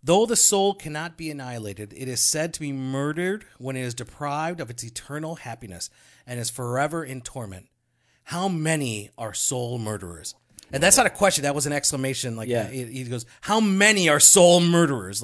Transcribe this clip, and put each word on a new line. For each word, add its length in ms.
Though 220
the 100
soul 380
cannot 440
be 140
annihilated, 640
it 120
is 140
said 320
to 60
be 120
murdered 760
when 180
it 60
is 120
deprived 640
of 100
its 140
eternal 520
happiness 540
and 140
is 100
forever 540
in 180
torment. 460
How 220
many 680
are 160
soul 460
murderers? 560
And 120
that's 140
not 80
a 40
question. 340
That 120
was 100
an 80
exclamation. 600
Like, 140
Yeah. 200
he, 160
he 200
goes, 200
How 200
many 480
are 100
soul 400
murderers? 640